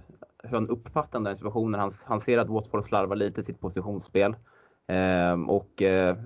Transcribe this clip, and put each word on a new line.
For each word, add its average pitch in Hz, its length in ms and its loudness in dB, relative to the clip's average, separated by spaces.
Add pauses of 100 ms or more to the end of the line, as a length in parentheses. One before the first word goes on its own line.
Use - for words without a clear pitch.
(420)
hur 120 120 -8
han 110 140 0
uppfattar 120 520 -4
den 98 160 -2
situationen, 107 440 -2
han, 98 100 -2 (160)
han 107 140 0
ser 120 180 4
att 113 100 2
Watford 107 360 -2
slarvar 98 320 0
lite 104 240 -2
i 92 40 -6
sitt - 160 -12
positionsspel. 98 720 0 (520)
Ehm, 90 640 2
och, 98 320 0
eh, 92 440 4